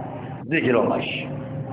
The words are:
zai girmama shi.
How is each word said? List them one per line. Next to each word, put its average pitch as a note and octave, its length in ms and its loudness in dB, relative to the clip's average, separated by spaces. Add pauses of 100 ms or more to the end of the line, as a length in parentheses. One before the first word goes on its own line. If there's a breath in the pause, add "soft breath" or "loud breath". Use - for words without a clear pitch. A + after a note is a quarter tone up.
(480)
zai D#3 120 2
girmama A2 400 4
shi. - 280 -4 (440)